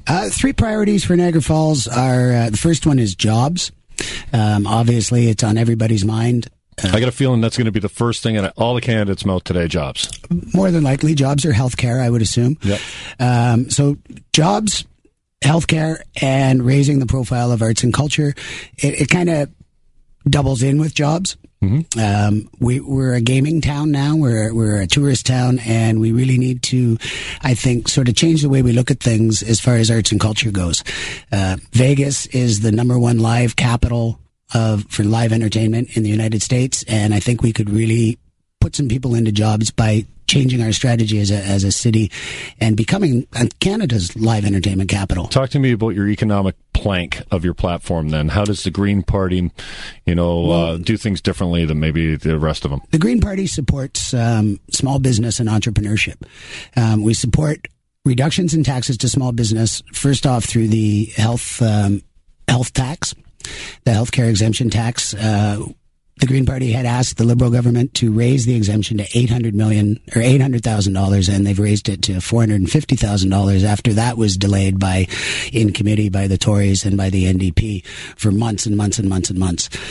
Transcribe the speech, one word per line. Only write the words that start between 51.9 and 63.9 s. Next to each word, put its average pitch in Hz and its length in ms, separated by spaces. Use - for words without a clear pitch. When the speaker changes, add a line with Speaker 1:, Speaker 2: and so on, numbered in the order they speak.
Speaker 2:
the 78 240
rest 76 260
of 71 60
them? 69 100
Speaker 1:
The 156 80
Green 220 220
Party 190 260
supports, - 680
um, 113 460
small 139 280
business 120 420
and 113 80
entrepreneurship. 107 760
Um, 110 260
we 110 120
support 147 520
reductions 143 500
in 160 80
taxes 127 360
to 123 100
small 127 240
business, 113 500
first 139 340
off 123 180
through 113 240
the 107 380
health, 113 440
um, 104 420
health 123 260
tax, 131 420
the 123 60